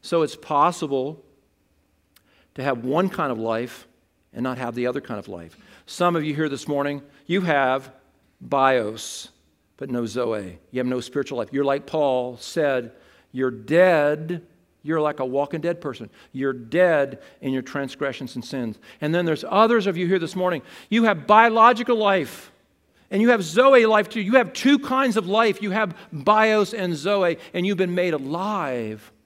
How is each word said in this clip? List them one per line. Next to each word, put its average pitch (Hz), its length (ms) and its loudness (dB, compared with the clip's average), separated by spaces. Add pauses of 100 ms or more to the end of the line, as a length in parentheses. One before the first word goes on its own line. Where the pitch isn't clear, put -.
So 165 200 0
it's 147 120 -4
possible 147 880 -2 (1300)
to 127 80 -8
have 127 200 -2
one 160 240 0
kind 156 240 -4
of 113 60 -4
life 113 500 -6 (460)
and 117 80 -10
not 127 160 -4
have 120 160 -8
the 120 140 -4
other 127 120 -4
kind 120 200 -10
of - 80 -14
life. 85 280 -16 (300)
Some 175 300 -2
of 156 80 -2
you 151 100 -4
here 147 160 -2
this 135 180 -8
morning, 143 360 -4 (240)
you 185 140 0
have 135 500 0 (480)
bios, 123 920 0 (480)
but 139 140 -10
no 120 160 -4
Zoe. 107 500 -4 (140)
You 123 80 -4
have 127 80 -2
no 127 140 -2
spiritual 139 360 -6
life. 113 140 -6
You're 139 120 0
like 139 220 0
Paul 127 520 -2
said, 131 560 -2 (380)
you're 127 200 -2
dead. 156 920 2 (400)
You're 156 200 -2
like 151 180 -2
a 131 60 -2
walking 139 360 -4
dead 170 200 -4
person. 117 280 -10 (220)
You're 135 220 -2
dead 139 680 0 (180)
in 131 140 -4
your 131 80 -2
transgressions 135 720 -8
and 123 100 -10
sins. 120 360 -8 (220)
And 156 120 -2
then 175 120 0
there's 160 220 -2
others 220 380 2
of 180 120 -2
you 180 100 -2
here 190 100 2
this 165 180 -6
morning. 180 280 -2 (260)
You 226 140 4
have 170 240 0
biological 226 680 6
life, 196 560 0 (600)
and 196 100 0
you 233 80 4
have 220 140 4
Zoe 233 420 6
life 214 240 2
too. 220 120 -6
You 208 160 2
have 220 140 2
two 277 280 4
kinds 262 360 0
of 190 120 -2
life. 214 340 2
You 208 80 -4
have 196 260 -2 (160)
bios 214 640 4
and 180 220 -2
Zoe, 175 420 0 (160)
and 180 140 -2
you've 202 100 0
been 175 160 0
made 175 220 0
alive 135 960 -6 (140)